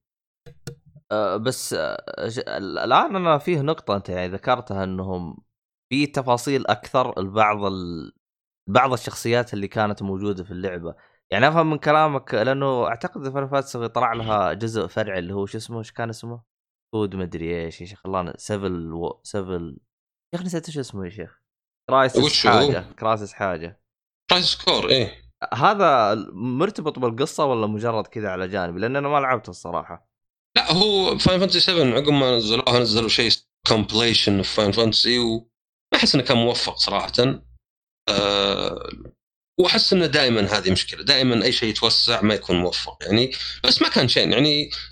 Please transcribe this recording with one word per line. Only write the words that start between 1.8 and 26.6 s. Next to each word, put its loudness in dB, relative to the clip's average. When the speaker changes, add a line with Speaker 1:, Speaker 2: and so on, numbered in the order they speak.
Speaker 1:
ج-، -6
ال-، -6
الآن 2
أنا 2
فيه 0
نقطة -2
أنت -6
يعني -4
ذكرتها، -2
أنهم -6
في 0
تفاصيل 0
أكثر 0
لبعض 2
ال-، -6
بعض 4
الشخصيات -2
اللي -4
كانت -2
موجودة -4
في -14
اللعبة. -8
يعني 6
أفهم 4
من 0
كلامك، 2
لأنه 0
أعتقد -6
Final -4
Fantasy -4
طلع 0
لها 0
جزء -4
فرعي -4
اللي -6
هو -4
شو -10
اسمه، -10
إيش -12
كان -6
اسمه؟ -12
كود 0
مدري -4
إيش، -12
يا -14
شيخ -20
الله، -4
سيفل -4
و-، -6
سيفل، -8
يا -6
أخي -10
نسيت -6
إيش -12
اسمه -8
يا -10
شيخ. -16
كرايسيس 6
Speaker 2:
وش 4
هو؟ 8
Speaker 1:
حاجة، -2
كرايسيس -2
حاجة. -6
Speaker 2:
كرايسيس -2
كور، -2
إيه. -2
Speaker 1:
هذا 2
مرتبط -4